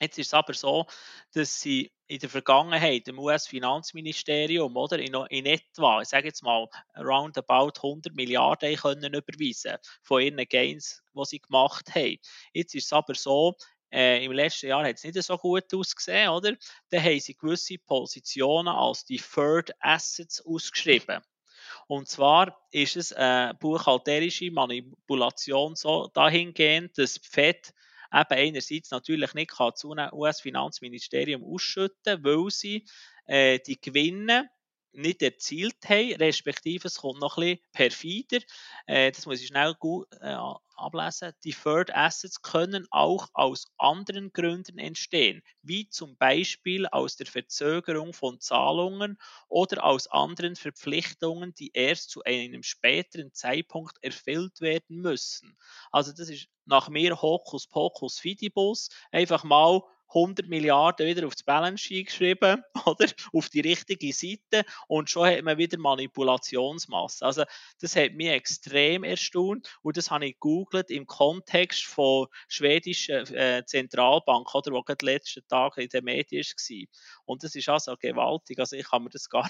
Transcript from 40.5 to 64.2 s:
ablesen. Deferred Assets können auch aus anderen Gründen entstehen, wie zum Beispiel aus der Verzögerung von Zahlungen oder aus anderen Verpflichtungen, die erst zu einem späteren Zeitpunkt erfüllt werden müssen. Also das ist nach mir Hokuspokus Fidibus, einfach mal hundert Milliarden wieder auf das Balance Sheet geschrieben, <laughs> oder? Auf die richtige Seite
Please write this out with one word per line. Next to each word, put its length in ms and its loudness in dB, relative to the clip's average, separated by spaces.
ablesen. 560 -8
Deferred 500 -2
Assets 460 -2
können 500 -2
auch 420 2
aus 340 0
anderen 560 -2
Gründen 460 -4
entstehen, 640 0
wie 260 -8
zum 300 -14
Beispiel 720 0
aus 280 -2
der 120 -14
Verzögerung 840 -4
von 280 -8
Zahlungen 760 0
oder 380 0
aus 220 4
anderen 500 -2
Verpflichtungen, 960 -6
die 200 -16
erst 360 0
zu 140 -14
einem 400 -4
späteren 680 -2
Zeitpunkt 720 -8
erfüllt 580 -8
werden 380 -4
müssen. 600 -6
Also 200 2
das 180 -14
ist 180 -14
nach 240 4
mir 320 0
Hokuspokus 1000 -2
Fidibus, 720 -2
einfach 320 2
mal 400 8
hundert 360 2
Milliarden 580 4
wieder 180 0
auf 100 -6
das 80 -14
Balance 420 0
Sheet 220 -6
geschrieben, 560 2
<laughs> 100 -2
oder? 200 6
Auf 160 0
die 140 -2
richtige 500 -2
Seite 540 -2